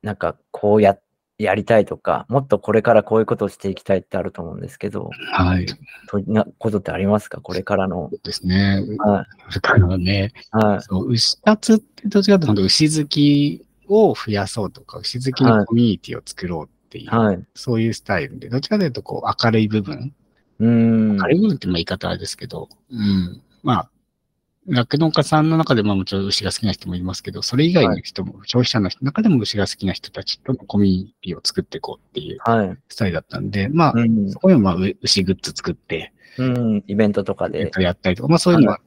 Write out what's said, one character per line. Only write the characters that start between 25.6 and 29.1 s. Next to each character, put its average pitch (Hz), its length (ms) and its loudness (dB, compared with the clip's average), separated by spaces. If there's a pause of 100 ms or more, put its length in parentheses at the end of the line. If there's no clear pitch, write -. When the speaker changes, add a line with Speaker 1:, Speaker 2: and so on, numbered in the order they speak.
Speaker 2:
で 110 80 2
ま 104 120 0
あ - 20 2
も 95 80 0
ち - 100 -8
ろ 98 60 -2
ん 98 60 -4
牛 101 180 -4
が 90 80 -4
好 - 60 -8
き 113 80 -4
な 95 60 0
人 - 160 -10
も 90 60 -6
い 90 80 -6
ま 92 120 -6
す - 100 -14
け - 80 -10
ど、 101 100 -10
そ - 140 -4
れ 147 80 4
以 170 80 2
外 151 160 4
の 101 100 0
人 - 260 -10
も、 - 140 -12
Speaker 1:
は - 60 -20
い。 - 40 -18
Speaker 2:
消 120 120 2
費 120 100 0
者 117 80 0
の 95 120 0 (100)
中 139 220 -2